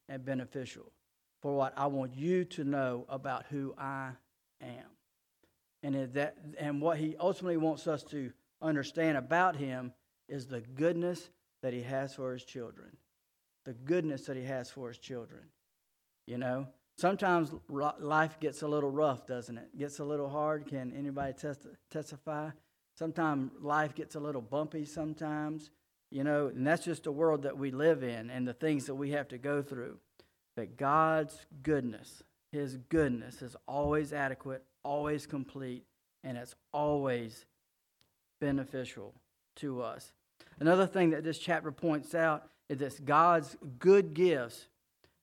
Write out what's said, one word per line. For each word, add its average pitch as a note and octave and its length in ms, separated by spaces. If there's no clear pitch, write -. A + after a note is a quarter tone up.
and C3+ 160
beneficial B2+ 680
for C#3+ 140
what C3 200
I C#3 120
want C3 280
you F3 300
to D#3+ 200
know C3 440
about C#3 380
who C#3 320
I C3+ 320
am." B2 300
And C#3 140
it, C3 180
that, C#3+ 240
and D3 200
what D#3 200
he D#3 200
ultimately F3+ 380
wants D#3 300
us D3 240
to C3+ 200
understand D#3 560
about E3 380
him B2+ 360
is C3+ 160
the A#2+ 160
goodness E3+ 720
that B2+ 100
he B2 80
has C3+ 320
for C3 200
his B2 100
children. - 520
The C3 80
goodness C#3 540
that C3+ 100
he B2+ 60
has B2+ 260
for B2+ 200
his A#2 100
children. A#2+ 420
You A#2+ 100
know, B2+ 300
sometimes F3+ 540
ro-, C#3 320
life D3+ 400
gets D3 220
a D#3 60
little D3 240
rough, C#3 340
doesn't A#2+ 320
it? - 180
Gets C#3+ 220
a D3 80
little C#3+ 240
hard. D3+ 380
Can B2+ 280
anybody C#3 380
testi-, C#3 420
testify? D3+ 640
Sometimes D#3 640
life D3 360
gets - 180
a D#3 60
little C#3+ 220
bumpy D3 440
sometimes, D3+ 880
you C3+ 120
know, D3 220
and B2+ 200
that's E3+ 200
just E3+ 180
the D#3+ 80
world D3+ 300
that C#3 160
we C3+ 140
live D3 320
in A#2 260
and B2+ 180
the B2 60
things D3 320
that C#3 100
we C#3 160
have D3 180
to B2+ 100
go C#3+ 240
through. C3+ 340
But A2+ 220
God's D#3 640
goodness, C3 580
his C#3 260
goodness B2 640
is B2 140
always D3 460
adequate, C3+ 500
always D3 420
complete, C3 600
and B2+ 140
it's B2 160
always C#3 760
beneficial C3 760
to C3 260
us. - 320
Another F3+ 280
thing F3+ 240
that D#3 120
this D#3 140
chapter D#3 340
points D3+ 440
out D#3+ 340
is C3+ 120
that C#3 260
God's D#3 500
good F3+ 380
gifts D3 520